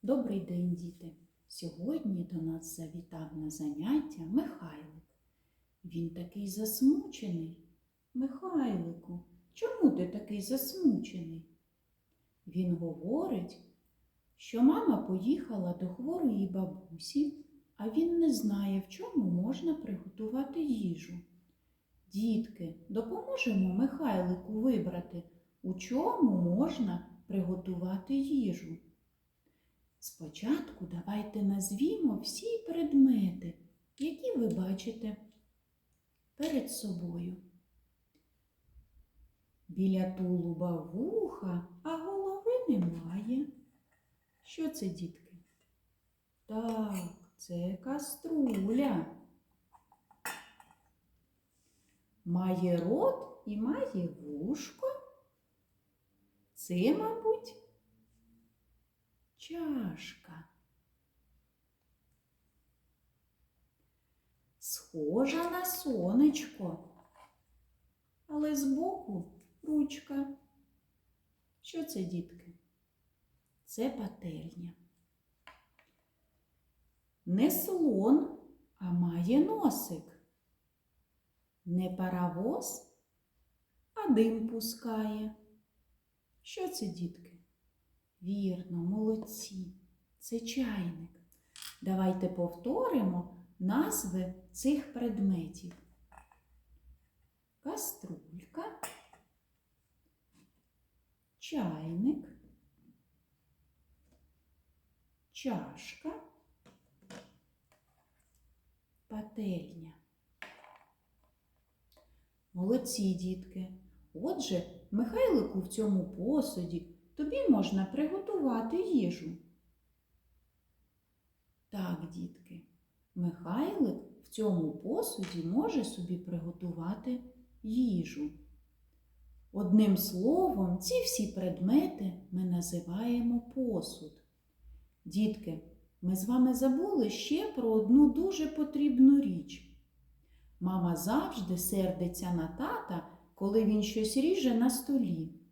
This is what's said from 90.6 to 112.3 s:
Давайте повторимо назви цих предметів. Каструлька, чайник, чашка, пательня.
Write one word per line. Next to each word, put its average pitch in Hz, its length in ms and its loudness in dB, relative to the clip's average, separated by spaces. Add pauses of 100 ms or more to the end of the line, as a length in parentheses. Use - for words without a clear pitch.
Давайте 185 460 2
повторимо 214 1200 0 (120)
назви 185 760 0 (180)
цих 277 400 0
предметів. 190 800 -2 (1900)
Каструлька, - 1200 -10 (2500)
чайник, 175 840 -2 (3000)
чашка, - 800 -6 (3000)
пательня. 190 840 -6 (2500)